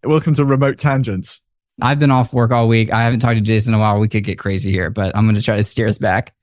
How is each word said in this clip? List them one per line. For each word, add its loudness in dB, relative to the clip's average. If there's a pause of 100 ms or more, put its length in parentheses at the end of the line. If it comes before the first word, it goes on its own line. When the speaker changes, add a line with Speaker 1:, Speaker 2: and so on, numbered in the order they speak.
Speaker 1:
Welcome 2
to 2
Remote 0
Tangents. -2 (400)
Speaker 2:
I've 0
been 4
off 0
work 2
all 2
week. 2
I 0
haven't 0
talked 0
to 0
Jason 0
in 2
a 2
while. 2
We 2
could -2
get -6
crazy -4
here, -2
but -4
I'm 2
gonna 0
try -2
to 0
steer -2
us -2
back. -2